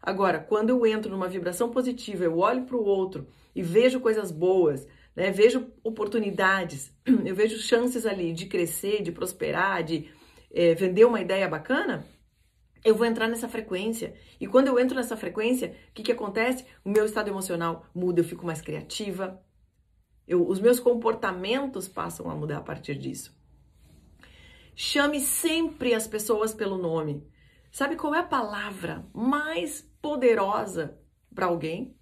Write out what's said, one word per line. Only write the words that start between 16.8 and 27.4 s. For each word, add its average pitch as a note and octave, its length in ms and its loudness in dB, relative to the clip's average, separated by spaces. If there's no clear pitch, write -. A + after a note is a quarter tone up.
O F#3+ 60 -6
meu G#3+ 160 4
estado G#3+ 240 -2
emocional E3+ 560 -4
muda, F3 240 0
eu E3 60 4
fico F3 200 -12
mais D#3 160 -6
criativa, F#3 800 -10
eu, F3 180 4
os F#3+ 140 -2
meus B3 200 6
comportamentos A3 1080 -2
passam E3+ 420 -10
a D#3 60 -8
mudar D3+ 220 -6
a D3 40 -10
partir D3 340 -10
disso. - 380 -12
Chame D4 460 0
sempre D#4 720 0
as A3 120 0
pessoas G#3+ 480 -2
pelo G3 240 -4
nome. D#3 480 -4